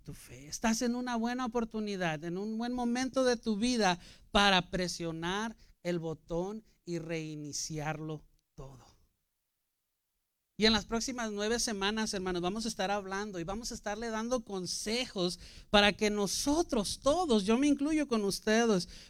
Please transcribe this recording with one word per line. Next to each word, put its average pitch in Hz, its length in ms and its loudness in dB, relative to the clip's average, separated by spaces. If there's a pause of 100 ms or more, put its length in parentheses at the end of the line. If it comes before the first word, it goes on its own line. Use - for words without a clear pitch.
tu - 100 -12
fe. 131 360 -18
Estás 226 340 0
en 240 140 0
una 247 180 -4
buena 240 320 -2
oportunidad, 208 800 -2
en 170 120 -4
un 220 220 -4
buen 240 140 -2
momento 247 500 0
de 247 140 6
tu 220 200 -2
vida 214 440 4 (320)
para 196 380 4
presionar 180 840 -2 (260)
el 175 160 -2
botón 170 640 -4 (200)
y 170 140 -4
reiniciarlo 156 1300 -6 (320)
todo. 135 280 -16 (1700)
Y 208 100 4
en 226 60 8
las 208 120 2
próximas 226 480 -4
nueve 214 260 0
semanas, 214 560 -2
hermanos, 185 260 -2
vamos 202 240 -2
a 226 40 -2
estar 196 240 -4
hablando 196 480 -6
y 165 40 -6
vamos 220 280 -6
a - 20 -8
estarle 214 340 -6
dando 226 360 -2
consejos 196 960 -4 (280)
para 208 240 6
que 208 180 2
nosotros 220 920 0
todos, 277 420 4
yo 226 140 4
me 285 80 4
incluyo 285 400 2
con 220 180 0
ustedes, 214 640 2 (220)